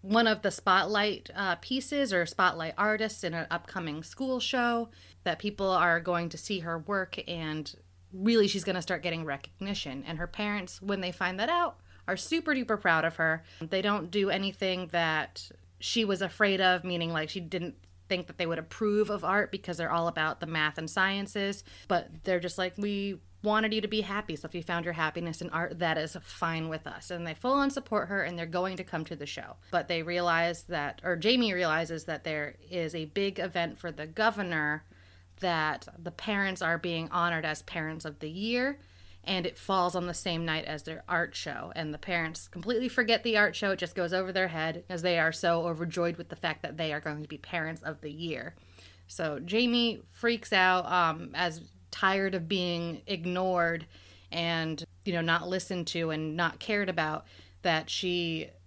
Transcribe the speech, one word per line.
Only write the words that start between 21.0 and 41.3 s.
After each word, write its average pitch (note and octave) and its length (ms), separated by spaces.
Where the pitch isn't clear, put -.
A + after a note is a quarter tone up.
but F3 200
they're F#3 160
just E3+ 180
like, F#3 180
"We G3+ 420
wanted G#3+ 300
you A3 80
to G#3 80
be G#3+ 140
happy, G3 340
so - 100
if - 80
you E3+ 80
found E3+ 220
your E3+ 100
happiness D#3+ 460
in F3 100
art, E3 300
that D#3+ 180
is D#3 240
fine D#3+ 460
with D#3 180
us." - 240
And E3+ 160
they D#3+ 80
full B3+ 200
on C#4 160
support A#3+ 380
her, G3 140
and E3+ 160
they're E3 80
going F3+ 300
to F#3 80
come D#3+ 220
to E3 100
the C#3+ 100
show. - 300
But F3 180
they E3 140
realize E3+ 640
that, D3 400
or F3 120
Jamie G#3+ 380
realizes E3 500
that D#3+ 200
there D3+ 320
is E3+ 240
a D#3+ 120
big G3 340
event F3 380
for E3+ 120
the D3+ 160
governor, E3 760
that D#3+ 480
the E3+ 140
parents G3 500
are E3+ 160
being E3 320
honored E3+ 340
as D#3 180
parents D#3+ 420
of D3+ 160
the D#3 100
year, A#3+ 480
and F3+ 220
it - 120
falls F3+ 360
on F3+ 140
the F3 60
same E3 300
night D#3+ 200
as D3+ 180
their D#3+ 260
art E3+ 260